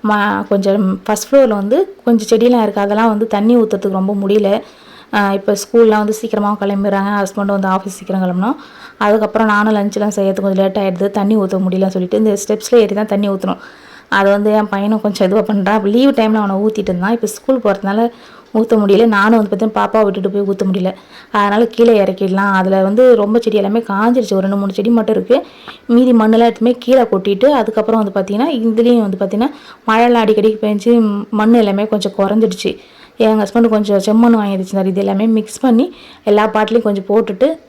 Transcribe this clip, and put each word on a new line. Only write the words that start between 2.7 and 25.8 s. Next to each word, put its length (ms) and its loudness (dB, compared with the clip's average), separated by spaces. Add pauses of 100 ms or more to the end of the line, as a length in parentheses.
அதெல்லாம் 240 0
வந்து 180 -2
தண்ணி 300 0
ஊத்துறதுக்கு 420 0
ரொம்ப 200 -2
முடியல. 320 0 (640)
ஆ, 200 0
இப்போ 220 -2
ஸ்கூல்லாம் 440 2
வந்து 140 -2
சீக்கிரமாக 460 -4
கிளம்பிடுறாங்க. 560 -2
ஹஸ்பண்ட் 400 -4
வந்து 140 -2
ஆஃபீஸ் 280 -4
சீக்கிரம் 260 -4
கிளம்பணும். 340 -2 (420)
அதுக்கப்புறம் 480 0
நானும் 280 0
லஞ்செலாம் 400 -2
செய்யறதுக்கு 280 -2
கொஞ்சம் 200 0
லேட் 160 -2
ஆயிடுது. 320 -2
தண்ணி 260 0
ஊத்த 240 -2
முடியலன்னு 280 0
சொல்லிட்டு 280 -4
இந்த 180 2
ஸ்டெப்ஸில் 460 0
ஏறி 140 0
தான் 120 -4
தண்ணி 220 -2
ஊத்தணும். 340 -6 (460)
அது 220 2
வந்து 220 0
என் 160 0
பையனும் 320 -2
கொஞ்சம் 240 -2
இதுவாக 200 0
பண்ணுறான். 400 0
லீவு 280 2
டைமில் 280 0
அவனை 160 -2
ஊத்திட்டு 340 -2
இருந்தான். 220 -2
இப்போ 140 -4
ஸ்கூல் 340 -2
போகிறதுனால 400 -2 (540)
ஊத்த 220 2
முடியல. 300 4
நானும் 320 2
வந்து 120 0
பார்த்தீங்கன்னா, 260 -2
பாப்பாவை 280 0
விட்டுட்டு 260 -2
போய் 160 -4
ஊத்த 180 -4
முடியல. 260 -2 (420)
அதனால 340 2
கீழே 320 2
இறக்கிடலாம். 540 -2
அதுல 300 2
வந்து 340 4
ரொம்ப 220 0
செடி 180 -2
எல்லாமே 240 0
காஞ்சிருச்சு. 520 0
ஒரு 100 0
ரெண்டு, 140 -2
மூணு 160 -4
செடி 180 -2
மட்டும் 260 0
இருக்கு. 200 0 (500)